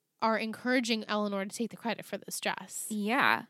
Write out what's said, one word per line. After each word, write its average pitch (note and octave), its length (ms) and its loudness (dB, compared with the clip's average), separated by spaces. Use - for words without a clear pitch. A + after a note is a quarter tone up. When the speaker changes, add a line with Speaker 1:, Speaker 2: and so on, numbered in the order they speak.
Speaker 1:
are A3 160 4
encouraging A3+ 680 0
Eleanor G3+ 360 0
to G3+ 120 -10
take A#3 140 -2
the F#3 60 -16
credit - 280 -4
for - 140 -8
this - 220 -10
dress. - 480 -4
Speaker 2:
Yeah. G#3 600 4